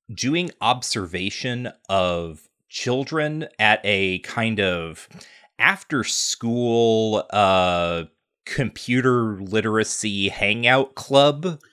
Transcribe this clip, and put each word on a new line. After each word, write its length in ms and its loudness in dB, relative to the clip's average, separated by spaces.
doing 380 -2
observation 1120 -4
of 580 -2
children 800 -4
at 260 4
a 340 0
kind 420 -2
of 480 -2
after-school, 1700 0
uh, 720 2
computer 960 0
literacy 880 0
hangout 680 2
club 640 2